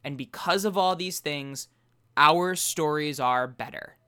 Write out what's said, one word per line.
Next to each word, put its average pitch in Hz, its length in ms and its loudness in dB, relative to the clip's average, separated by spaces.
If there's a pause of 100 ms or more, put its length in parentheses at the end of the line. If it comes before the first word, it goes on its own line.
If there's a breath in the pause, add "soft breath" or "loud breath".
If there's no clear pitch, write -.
And 143 140 -8
because 180 480 -2
of 196 120 0
all 185 180 2
these 180 240 -8
things, 139 480 -8 (500)
our 175 380 6
stories 151 640 -2
are 127 280 2
better - 500 -12 (100)